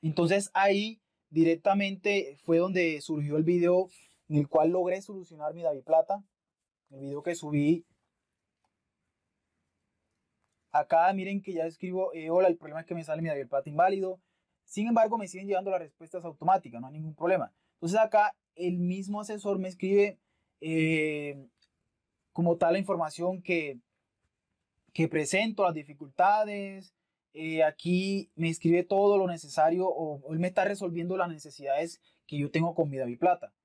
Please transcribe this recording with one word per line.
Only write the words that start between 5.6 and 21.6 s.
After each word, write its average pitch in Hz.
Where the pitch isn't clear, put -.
DaviPlata. 160
El 135
video 139
que 175
subí 151
acá, 165
miren 196
que 190
ya 165
escribo, 180
eh, 160
"Hola, 185
el 170
problema 156
es 160
que 175
me 165
sale 160
mi 165
DaviPlata 139
inválido". 185
Sin 214
embargo, 226
me 202
siguen 190
llegando 196
las 185
respuestas 165
automáticas, 160
no 131
hay 147
ningún 156
problema. 165
Entonces 175
acá 214
el 175
mismo 190
asesor 208
me 185
escribe, 196
eh, 156